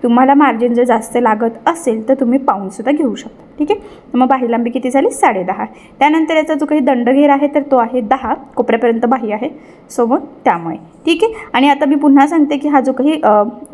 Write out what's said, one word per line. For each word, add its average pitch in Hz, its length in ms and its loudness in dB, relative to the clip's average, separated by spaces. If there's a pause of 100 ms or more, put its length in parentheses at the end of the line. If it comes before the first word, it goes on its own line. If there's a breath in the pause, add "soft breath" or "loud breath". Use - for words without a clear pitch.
तुम्हाला 247 300 4
मार्जिन 247 400 2
जर 240 100 2
जास्त 226 380 0
लागत 226 480 0
असेल 233 400 -4
तर 269 40 4
तुम्ही 269 260 0
पाऊणसुद्धा 208 520 -4
घेऊ 285 240 -2
शकता. - 280 -18 (160)
ठीक 302 120 -2
आहे, 440 80 -2
तर - 380 -10
मग 254 100 4
बाही 247 240 0
लांबी 233 180 0
किती 254 220 -4
झाली? 277 180 2
साडेदहा. 214 560 -4 (340 loud breath)
त्यानंतर 320 360 2
याचा 311 180 0
जो 302 120 -2
काही 302 160 0
दंडघेर 262 480 2
आहे 277 180 2
तर 285 140 0
तो 269 160 0
आहे 240 240 0
दहा, 226 320 -2
कोपऱ्यापर्यंत 226 720 -2
बाही 226 260 -2
आहे, 214 180 -6 (480 loud breath)
so 240 80 2
मग 247 140 0 (260)
त्यामुळे. 170 300 -2
ठीक - 480 -4
आहे, 453 100 -2 (200 loud breath)
आणि 269 160 4
आता 285 160 2
मी 285 100 2
पुन्हा 285 320 4
सांगते 294 300 0
की 285 100 -4
हा 285 140 0
जो 262 100 -2
काही, 294 320 -2
अ, 208 200 4 (300)